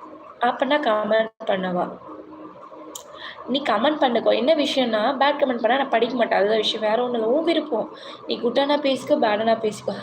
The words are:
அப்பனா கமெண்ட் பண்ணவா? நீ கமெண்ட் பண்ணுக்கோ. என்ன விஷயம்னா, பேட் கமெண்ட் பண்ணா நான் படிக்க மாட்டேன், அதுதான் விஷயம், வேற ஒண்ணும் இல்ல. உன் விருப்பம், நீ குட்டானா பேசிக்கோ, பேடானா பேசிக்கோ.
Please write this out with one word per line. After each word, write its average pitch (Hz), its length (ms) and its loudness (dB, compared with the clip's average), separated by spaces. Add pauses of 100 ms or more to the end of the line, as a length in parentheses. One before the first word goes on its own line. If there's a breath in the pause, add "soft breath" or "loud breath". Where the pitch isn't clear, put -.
(400)
அப்பனா 254 400 0
கமெண்ட் 214 500 0 (140)
பண்ணவா? 185 540 -2 (1500 loud breath)
நீ 277 160 -2
கமெண்ட் 254 380 2
பண்ணுக்கோ. 226 340 2
என்ன 247 200 4
விஷயம்னா, 247 500 0 (100)
பேட் 285 240 2
கமெண்ட் 254 220 0
பண்ணா 226 160 4
நான் 269 120 0
படிக்க 233 280 2
மாட்டேன், 214 220 2
அதுதான் 208 180 2
விஷயம், 214 340 0
வேற 233 120 2
ஒண்ணும் 240 200 -2
இல்ல. 226 120 2
உன் 320 100 2
விருப்பம், 302 520 0 (300 loud breath)
நீ 226 120 -2
குட்டானா 277 420 2
பேசிக்கோ, 269 400 2
பேடானா 220 400 2
பேசிக்கோ. 208 420 -4